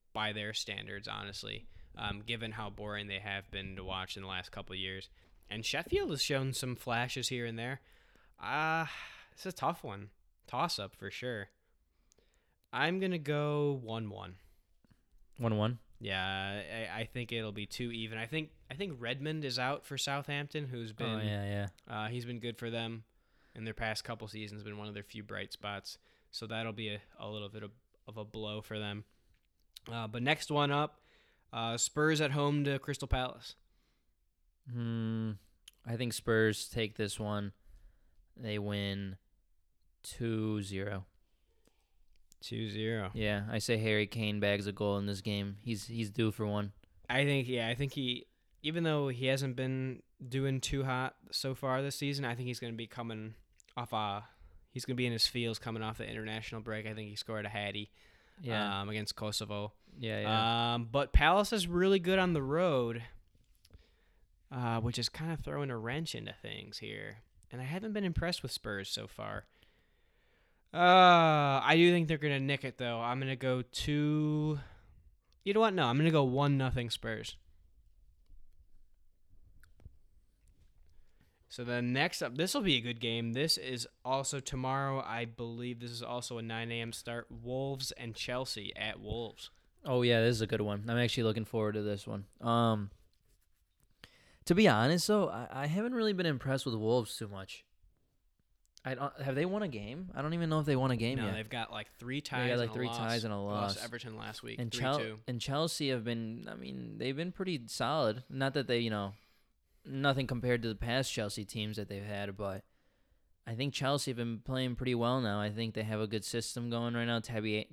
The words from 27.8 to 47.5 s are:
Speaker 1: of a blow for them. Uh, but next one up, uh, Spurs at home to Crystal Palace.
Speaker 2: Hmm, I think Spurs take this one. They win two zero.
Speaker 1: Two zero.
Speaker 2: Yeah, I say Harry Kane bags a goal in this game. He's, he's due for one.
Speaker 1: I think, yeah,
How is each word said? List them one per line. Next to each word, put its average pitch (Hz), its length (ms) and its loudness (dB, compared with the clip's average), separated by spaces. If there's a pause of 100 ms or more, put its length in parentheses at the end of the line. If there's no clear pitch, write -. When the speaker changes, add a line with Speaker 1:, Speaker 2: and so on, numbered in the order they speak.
Speaker 1:
of 107 120 -14
a 107 60 -8
blow 107 360 -6
for 107 180 -8
them. 104 260 -6 (840)
Uh, 117 180 -4
but 117 140 -4
next 151 280 0
one 147 220 4
up, 147 280 0 (520)
uh, 117 240 -2
Spurs 151 440 2
at 143 120 2
home 147 320 2
to 139 140 2
Crystal 139 300 -6
Palace. 127 460 -2 (1160)
Speaker 2:
Hmm, 113 600 -2 (540)
I 117 100 -4
think 117 160 -2
Spurs 110 560 4
take 110 280 -4
this 104 220 -4
one. 104 340 -4 (840)
They 107 220 -4
win 101 580 -2 (840)
two 110 600 -2
zero. 98 440 -4 (1300)
Speaker 1:
Two 110 280 -4
zero. 107 460 -2
Speaker 2:
Yeah, 104 360 0
I 113 80 0
say 110 200 2
Harry 107 280 4
Kane 104 320 -2
bags 101 300 4
a 104 40 -2
goal 101 260 2
in 101 80 0
this 101 160 -4
game. 101 400 -2
He's, 113 240 -6
he's 117 240 -4
due 110 200 2
for 107 160 -2
one. 104 240 0 (400)
Speaker 1:
I 131 140 4
think, 139 240 2
yeah, 120 180 0